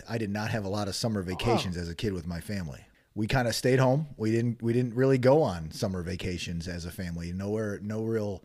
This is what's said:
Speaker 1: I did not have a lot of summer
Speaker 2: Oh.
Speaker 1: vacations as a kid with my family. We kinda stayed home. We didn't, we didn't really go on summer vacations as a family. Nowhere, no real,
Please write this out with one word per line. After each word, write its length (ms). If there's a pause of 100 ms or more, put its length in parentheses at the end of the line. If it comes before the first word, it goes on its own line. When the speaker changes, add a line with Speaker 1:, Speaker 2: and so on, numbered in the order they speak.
Speaker 1:
I 100
did 120
not 220
have 140
a 40
lot 180
of 80
summer 260
Speaker 2:
Oh. 20
Speaker 1:
vacations 540
as 120
a 60
kid 180
with 140
my 120
family. 400 (360)
We 120
kinda 260
stayed 240
home. 300 (100)
We 140
didn't, 320
we 100
didn't 220
really 240
go 240
on 260
summer 320
vacations 680
as 180
a 60
family. 400
Nowhere, 520
no 200
real, 420